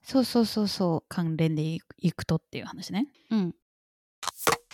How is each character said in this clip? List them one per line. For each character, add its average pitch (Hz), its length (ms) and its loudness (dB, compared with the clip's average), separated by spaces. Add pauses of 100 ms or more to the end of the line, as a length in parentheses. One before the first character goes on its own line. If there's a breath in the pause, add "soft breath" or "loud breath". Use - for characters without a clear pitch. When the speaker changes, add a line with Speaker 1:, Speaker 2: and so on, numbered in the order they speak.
Speaker 1:
そ - 160 2
う 254 40 6
そ 240 180 2
う 220 40 4
そ 214 180 0
う 202 40 2
そ 175 300 0
う。 - 120 -6
Speaker 2:
関 160 280 -2
連 160 180 2
で 151 80 0
い 160 180 -4
く、 - 160 -20
い 170 160 2
く - 100 -10
と 165 120 0
っ 160 60 -2 (100)
て - 80 -10
い - 20 -8
う - 40 -10
話 - 280 -12
ね。 214 140 0 (240)
Speaker 1:
う 220 40 2
ん。 185 200 0 (1200)